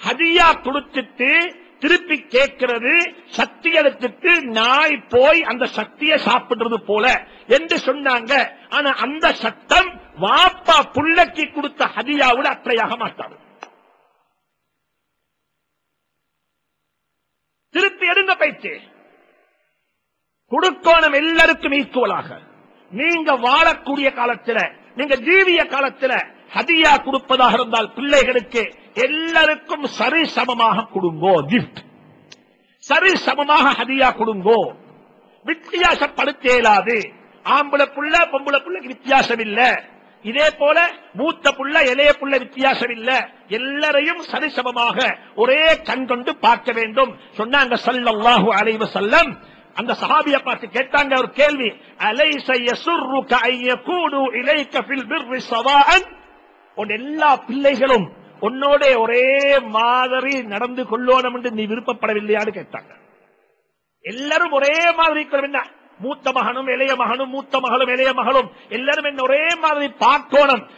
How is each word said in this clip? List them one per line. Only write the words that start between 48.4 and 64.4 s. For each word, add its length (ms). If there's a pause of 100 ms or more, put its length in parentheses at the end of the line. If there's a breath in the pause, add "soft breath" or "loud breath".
அலைஹி 300
வஸல்லம். 460 (440 loud breath)
அந்த 180
சஹாபியை 520
பார்த்து 220
கேட்டாங்க 520
ஒரு 120
கேள்வி, 380 (300 loud breath)
"அலைஸ 500 (160)
யசுர்ருக 680
அன் 260
யகூனு 760
இலைக்க 440
ஃபில் 260
பிர்ரி 340 (100)
ஸவாஅன்?" 560 (680)
உன் 140
எல்லா 480
பிள்ளைகளும் 680 (340)
உன்னோட 580
ஒரே 600
மாதிரி 840
நடந்து 420
கொள்ளணும் 500
என்று 160
நீ 160
விருப்பப்படவில்லையான்னு 840
கேட்டாங்க. 380 (1120)
எல்லாரும் 500